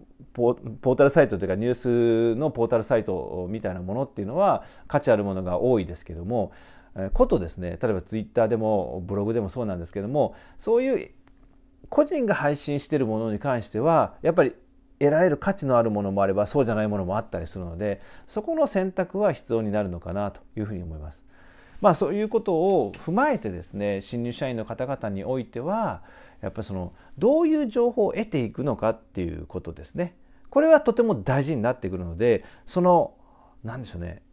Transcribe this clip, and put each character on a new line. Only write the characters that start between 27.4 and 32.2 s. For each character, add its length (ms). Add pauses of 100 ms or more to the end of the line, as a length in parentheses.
う 60
い 80
う 120
情 240
報 140
を 60
得 140
て 180
い 80
く 120
の 120
か 140
っ 100
て 220
い 100
う 140
こ 140
と 120
で 120
す 100
ね。 220 (340)
こ 100
れ 80
は 120
と 120
て 100
も 200
大 220
事 100
に 80
な 100
っ 80
て 80
く 80
る 80
の 120
で、 280 (220)